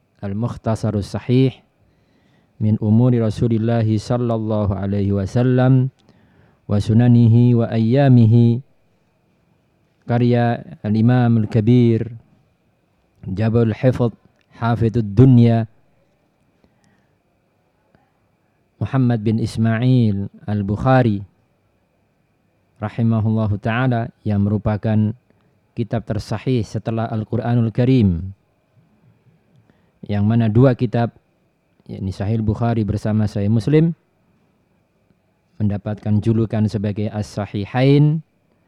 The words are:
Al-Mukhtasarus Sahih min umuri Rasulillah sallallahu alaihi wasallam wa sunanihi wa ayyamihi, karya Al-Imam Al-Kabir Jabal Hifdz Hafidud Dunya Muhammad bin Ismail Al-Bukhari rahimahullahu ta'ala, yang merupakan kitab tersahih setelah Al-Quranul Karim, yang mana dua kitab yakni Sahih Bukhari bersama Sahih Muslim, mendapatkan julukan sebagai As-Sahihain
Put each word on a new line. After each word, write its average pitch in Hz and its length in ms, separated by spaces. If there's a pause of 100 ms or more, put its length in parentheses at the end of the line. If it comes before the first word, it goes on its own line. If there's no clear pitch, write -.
(220)
Al-Mukhtasarus 107 880
Sahih 127 480 (1040)
min 107 160
umuri 117 400
Rasulillah 113 640
sallallahu 110 960
alaihi 98 320
wasallam 127 800 (800)
wa 104 80
sunanihi 117 800
wa 117 80
ayyamihi, 117 960 (1400)
karya 120 560 (240)
Al-Imam 113 560
Al-Kabir 117 720 (1120)
Jabal 110 480
Hifdz 123 400 (480)
Hafidud 110 560
Dunya 117 480 (3000)
Muhammad 117 480
bin 113 160
Ismail 113 880 (160)
Al-Bukhari 104 800 (1500)
rahimahullahu 110 800
ta'ala, 120 640
yang 104 240
merupakan 107 720 (560)
kitab 113 320
tersahih 113 560
setelah 113 480
Al-Quranul 113 640
Karim, 101 640 (1700)
yang 104 240
mana 117 160
dua 120 320
kitab 117 400 (720)
yakni 98 240
Sahih 110 300
Bukhari 110 420
bersama 107 400
Sahih 101 240
Muslim, 151 440 (1700)
mendapatkan 104 600
julukan 110 440
sebagai 104 480
As-Sahihain 131 1120 (420)